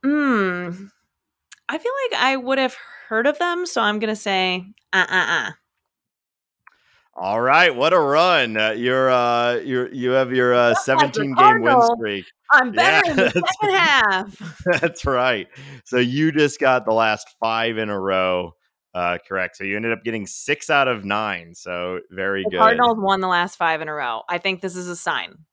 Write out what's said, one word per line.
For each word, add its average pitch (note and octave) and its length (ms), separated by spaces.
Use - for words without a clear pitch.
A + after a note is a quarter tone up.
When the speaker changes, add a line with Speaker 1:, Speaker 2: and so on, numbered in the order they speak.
Speaker 1:
Mm. G3 840
I D4+ 100
feel A#4 140
like - 100
I C4+ 160
would C4 220
have C4 180
heard A3+ 180
of D4 120
them, F4 280
so C4 160
I'm G#3 160
gonna G#3+ 180
say, F#3 480
uh, F#3 160
uh, F3+ 180
uh. - 20
Speaker 2:
All G2 220
right, D3 340
what C#3+ 200
a F3+ 40
run. D3 600
Uh, A2 140
you're, B2+ 380
uh, A#2+ 460
you're, B2+ 360
you B2+ 180
have C3 220
your, B2 220
uh, A#2+ 200
Speaker 1:
Just - 140
like C3+ 100
the - 40
Speaker 2:
seventeen C#3 200
game G4+ 280
win - 100
Speaker 1:
Cardinals, A#3+ 260
Speaker 2:
streak. G3+ 260
Speaker 1:
I'm C4 200
better F4 340
Speaker 2:
Yeah, E4+ 40
Speaker 1:
in C#4+ 60
the F#3+ 60
Speaker 2:
<laughs> D#3 120
that's - 260
Speaker 1:
second G4+ 140
half. G#3 920
Speaker 2:
<laughs> F3+ 160
That's E3+ 260
right. B2+ 420
So - 120
you C3 340
just D3 300
got B2+ 240
the A2 80
last A2 480
five A2+ 380
in G#2+ 100
a G2+ 100
row, F#2 560
uh, F2 320
correct. F#2 300
So G2 80
you G2 120
ended A2+ 160
up A2 120
getting A2+ 240
six - 420
out C#3 180
of G#2+ 160
nine. G2 520
So F2+ 440
very F#2+ 340
Speaker 1:
The G#2 60
Speaker 2:
good. F2+ 100
Speaker 1:
Cardinals A3+ 400
won G3 200
the F#3 80
last F3 280
five D#3+ 240
in D#3 80
a D3+ 60
row. A#2+ 340
I F3 100
think F#3 220
this F3+ 160
is F3+ 100
a F3 80
sign. B2+ 440